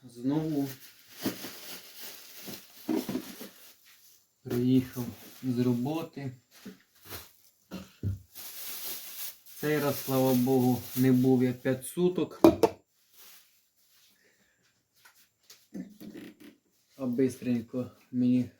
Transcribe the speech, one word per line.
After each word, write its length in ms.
Знову 640
приїхав 640
з 160
роботи. 760
Цей 340
раз, 200
слава 360
Богу, 480
не 160
був 320
я 80
п'ять 340
суток. 540
А 100
бистренько 840
мені 500